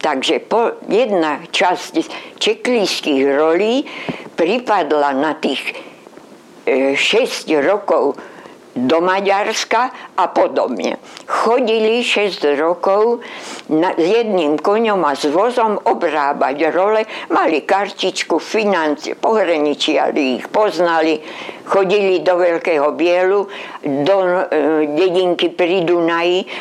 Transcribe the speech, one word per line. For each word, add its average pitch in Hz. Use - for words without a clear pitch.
Takže 147
po-, 220
jedna 180
časť 175
čeklíšskych 196
rolí 165
pripadla 160
na 147
tých, 147
e, 135
šesť 190
rokov 165
do 135
Maďarska 196
a 185
podobne. -
Chodili 226
šesť 180
rokov 196
na-, 160
s 165
jedným 185
koňom 208
a 139
s -
vozom 220
obrábať 143
role. 208
Mali 285
kartičku, 190
financie, 170
pohraničiari 147
ich -
poznali. 165
Chodili 190
do 175
Veľkého 165
Bielu, 180
do, 190
e, 156
dedinky 180
pri 175
Dunaji 175